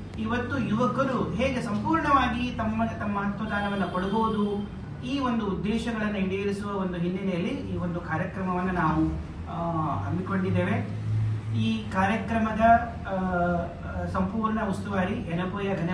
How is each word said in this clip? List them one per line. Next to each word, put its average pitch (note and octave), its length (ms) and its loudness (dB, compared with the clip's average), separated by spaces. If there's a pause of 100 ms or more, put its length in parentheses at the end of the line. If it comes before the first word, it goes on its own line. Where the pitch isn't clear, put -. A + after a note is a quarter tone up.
(180)
ಇವತ್ತು B3 400 -2
ಯುವಕರು A#3+ 720 2
ಹೇಗೆ B3 320 0
ಸಂಪೂರ್ಣವಾಗಿ B3 880 2
ತಮ್ಮ, A3+ 340 0
ತಮ್ಮ G#3 340 -2
ಮಹತ್ವದಾನವನ್ನ G3+ 680 -2
ಕೊಡಬಹುದು, G3+ 840 0 (380)
ಈ C4+ 120 -2
ಒಂದು A#3 280 0
ಉದ್ದೇಶಗಳನ್ನ G#3 720 -2
ಈಡೇರಿಸುವ G3 560 -2
ಒಂದು F3+ 260 -2
ಹಿನ್ನೆಲೆಯಲ್ಲಿ F#3 500 0
ಈ G3 280 -4
ಒಂದು F3 240 -2
ಕಾರ್ಯಕ್ರಮವನ್ನ F3+ 720 -2
ನಾವು, D#3+ 340 2 (460)
ಆ, E3+ 200 -2 (340)
ಹಮ್ಮಿಕೊಂಡಿದ್ದೇವೆ. F#3 1040 0 (480)
ಈ A3 340 0
ಕಾರ್ಯಕ್ರಮದ, G#3+ 680 2 (480)
ಆ, G3 60 -2 (920)
ಸಂಪೂರ್ಣ A3 600 0
ಉಸ್ತುವಾರಿ G3 460 0
ಯೆನಪೋಯ F#3+ 640 -2
ಘನ E3 180 -2